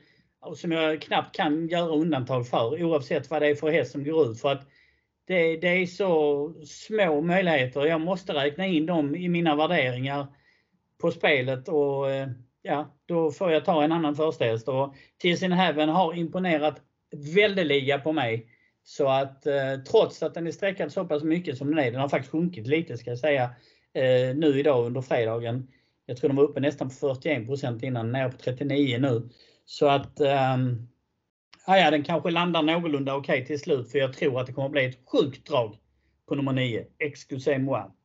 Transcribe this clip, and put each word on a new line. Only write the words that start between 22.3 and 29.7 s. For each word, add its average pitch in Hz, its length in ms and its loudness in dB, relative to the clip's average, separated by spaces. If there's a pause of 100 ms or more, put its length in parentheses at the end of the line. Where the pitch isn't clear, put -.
sjunkit 160 360 -2
lite, 156 300 -2
ska - 120 -12
jag 123 100 -6
säga, 143 240 2 (500)
eh, 127 420 2
nu 147 240 4
idag 139 260 4
under 123 160 -4
fredagen. 120 680 -2 (380)
Jag 123 120 -8
tror 151 120 0
den 135 80 0
var 139 60 6
uppe 147 160 2
nästan 143 300 -2
på - 60 -12
fyrtioen 135 520 -2
procent 127 360 -4
innan, 120 280 -4
ner 131 180 -2
på 127 80 -12
trettionio 135 600 0
nu. 120 320 0 (360)
Så - 220 2